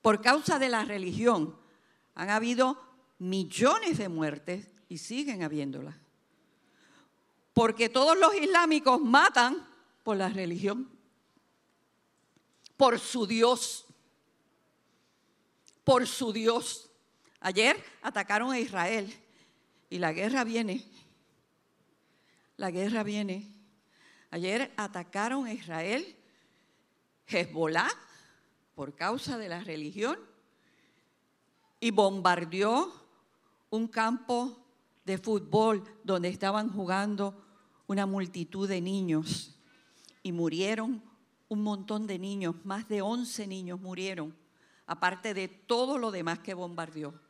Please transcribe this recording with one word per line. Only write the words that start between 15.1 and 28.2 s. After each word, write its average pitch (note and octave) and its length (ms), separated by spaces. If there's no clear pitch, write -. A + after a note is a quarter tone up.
por B3 240
su A#3 260
Dios. A3+ 580
Ayer G#3+ 420
atacaron G#3+ 500
a B3 80
Israel G3 520
y F3+ 80
la E3 140
guerra A3+ 320
viene. A3+ 420
La F#3+ 140
guerra G3+ 320
viene. G#3 500
Ayer F#3+ 460
atacaron G#3 680
a A3 60
Israel, F#3 640
Hezbolá, E3 640